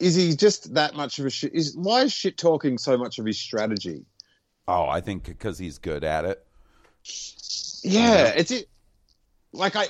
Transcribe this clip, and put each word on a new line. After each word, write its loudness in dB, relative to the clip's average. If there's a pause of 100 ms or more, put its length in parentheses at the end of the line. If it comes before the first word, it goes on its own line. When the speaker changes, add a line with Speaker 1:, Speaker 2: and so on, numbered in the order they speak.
Speaker 1:
is 4
he 2
just 2
that 0
much -6
of -4
a -2
shit? -6
Is, -2
why 2
is 2
shit -4
talking 2
so 0
much -6
of -6
his -2
strategy? -4 (640)
Speaker 2:
Oh, 2
I -2
think -8
'cause -8
he's -10
good -6
at -2
it. -6 (1400)
Speaker 1:
Yeah, 4
Speaker 2:
You 8 (160)
know? 4
Speaker 1:
it's 2
it. -4 (840)
Like, -2
I, 0